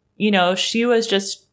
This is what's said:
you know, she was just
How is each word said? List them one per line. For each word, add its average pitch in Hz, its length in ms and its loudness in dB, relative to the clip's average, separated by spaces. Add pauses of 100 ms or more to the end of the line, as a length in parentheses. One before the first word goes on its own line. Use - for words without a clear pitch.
(160)
you 214 140 0
know, 185 240 2
she 226 300 -2
was 233 220 0
just 196 460 -4